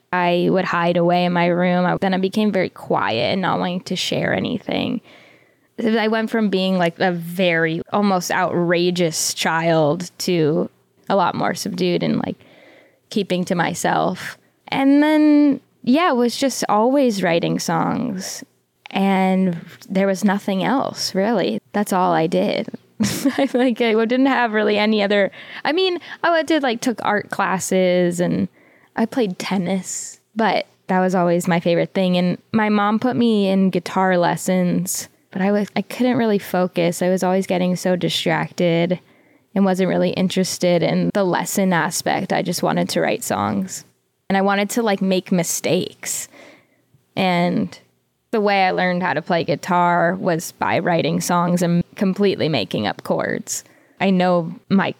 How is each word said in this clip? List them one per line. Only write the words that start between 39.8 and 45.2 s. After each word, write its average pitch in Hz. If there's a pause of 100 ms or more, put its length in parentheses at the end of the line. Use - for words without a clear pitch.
really 175
interested 180
in 175
the 202
lesson 180
aspect. 170
I -
just 180
wanted 175
to 175
write -
songs. 104 (440)
And 196
I 190
wanted 202
to, 233
like, 202
make 190